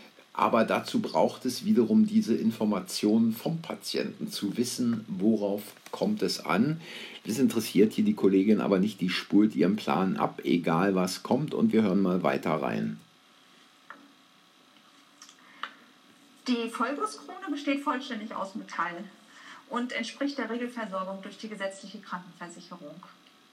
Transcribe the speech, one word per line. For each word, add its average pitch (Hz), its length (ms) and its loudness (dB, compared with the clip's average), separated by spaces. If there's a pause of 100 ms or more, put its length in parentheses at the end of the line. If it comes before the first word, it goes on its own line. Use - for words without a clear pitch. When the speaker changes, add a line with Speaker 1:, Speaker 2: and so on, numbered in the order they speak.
(340)
Speaker 1:
aber 110 300 4
dazu 110 360 -2
braucht 92 460 0
es - 180 -6
wiederum 110 420 6
diese 110 280 2
Informationen 107 1000 2
vom 165 300 -4
Patienten, - 680 -6
zu 98 260 -4
wissen, 117 520 -2
worauf 101 540 0 (300)
kommt - 300 -2
es - 220 -2
an. 143 360 2 (440)
Das 110 140 -2
interessiert 113 540 4
hier 113 120 2
die 104 100 2
Kollegin 98 460 4
aber 92 200 4
nicht, 107 200 -2
die 90 100 0
spult - 440 4
ihren 95 220 4
Plan 90 400 0
ab, - 280 -2
egal 87 520 2
was 92 260 0
kommt, 139 320 0
und 113 180 4
wir 110 100 4
hören 98 200 4
mal 90 220 2
weiter 71 260 0
rein. 57 480 -2 (3500)
Speaker 2:
Die 233 200 0
Vollgusskrone - 840 -6
besteht 277 300 -2
vollständig 240 540 -6
aus 196 220 -8
Metall, 175 480 -6 (720)
und 247 180 -2
entspricht 277 460 -4
der 226 100 -4
Regelversorgung 196 760 -6
durch 202 140 -14
die 220 120 -12
gesetzliche 196 500 -10
Krankenversicherung. 175 960 -14 (580)